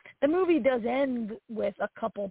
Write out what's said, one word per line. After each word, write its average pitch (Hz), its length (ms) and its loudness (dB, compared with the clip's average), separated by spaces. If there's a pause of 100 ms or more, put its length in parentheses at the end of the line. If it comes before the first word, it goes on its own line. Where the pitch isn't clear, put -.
(220)
The 277 60 4
movie 339 320 4
does 247 280 2
end 247 440 -2 (160)
with 208 320 -4
a 208 80 -2 (100)
couple 202 320 -6